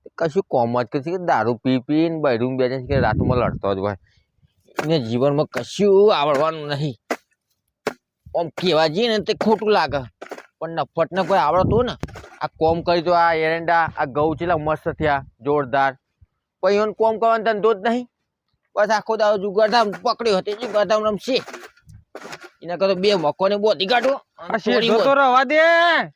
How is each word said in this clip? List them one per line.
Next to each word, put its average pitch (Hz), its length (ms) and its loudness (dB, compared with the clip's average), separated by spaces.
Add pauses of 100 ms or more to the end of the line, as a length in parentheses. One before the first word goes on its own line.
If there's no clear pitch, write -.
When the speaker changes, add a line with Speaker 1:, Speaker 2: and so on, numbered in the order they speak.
(180)
Speaker 1:
કશું 165 260 -2
કોમ 120 400 0
જ - 20 -14
કરશે 147 260 -6
કે 190 140 -4
દારૂ 120 280 0
પી 127 260 -2
પીને 160 420 -2
બૈરું 127 360 0
બેસીને 127 300 -2
કે 139 120 0
રાતમાં 123 380 0
લડતો 98 380 -2
જ - 20 -4
હોય. 98 200 -2 (880)
એને 156 160 0
જીવનમાં 131 460 0
કશું 196 720 2
આવડવાનું 147 500 0
નહીં. 143 280 -4 (1400)
આમ 165 100 -4
કહેવા 160 380 0
જઈએ 190 200 -2
ને 214 120 0
તે 202 140 -2
ખોટું 214 380 0
લાગે, 143 320 0 (560)
પણ 160 100 -8
નફ્ફટને 165 540 -4
કોઈ 190 140 0
આવડતું 175 360 2
હોય 233 100 2
ને, - 420 -10 (160)
આ 151 60 -4
કોમ 165 340 0
કરી 175 200 0
તો 165 100 0
આ 170 220 4
એરંડા, 165 640 0
આ 151 80 -2
ઘઉં 147 300 0
ચેટલા 170 220 -2
મસ્ત 156 320 -4
થયા, 143 360 -2 (160)
જોરદાર. 135 560 0 (640)
પછી 196 140 2
એને 208 180 0
કોમ 220 260 0
કરવાનો 226 240 2
ધંધો 214 300 2
જ 196 40 -8
નહીં. 240 300 -4 (680)
બસ 202 140 2
આખો 220 280 -2
દાડો 214 200 2
જુગારધામ 208 540 0
પકડ્યો 214 460 -2
હતો, 196 140 -4
એ - 20 -4
જુગારધામ 208 500 0
રમશે. 214 380 -2 (1200)
એના 170 120 -8
કરતા 190 180 0
બે 196 220 2
મકોને 185 420 0
બોધી 202 280 0
કાઢો 240 240 2
અને 180 440 -8
Speaker 2:
આ 226 40 0
શેઢો 233 220 0
Speaker 1:
થોડી 226 240 2
Speaker 2:
તો 277 120 4
રવા 262 280 4
દે. 294 160 2 (560)